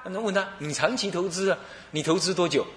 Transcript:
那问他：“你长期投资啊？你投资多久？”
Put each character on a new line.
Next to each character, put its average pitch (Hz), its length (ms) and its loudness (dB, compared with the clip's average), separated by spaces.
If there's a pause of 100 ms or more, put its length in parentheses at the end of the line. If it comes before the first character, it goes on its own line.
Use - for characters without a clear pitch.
那 185 140 -6
问 214 160 0
他 190 140 2 (100)
：“你 151 140 -4
长 170 240 2
期 202 140 -2
投 180 180 0
资 190 220 0
啊？ 170 80 2 (320)
你 151 120 -2
投 160 160 4
资 180 140 0
多 175 160 4
久？” 135 180 2 (100)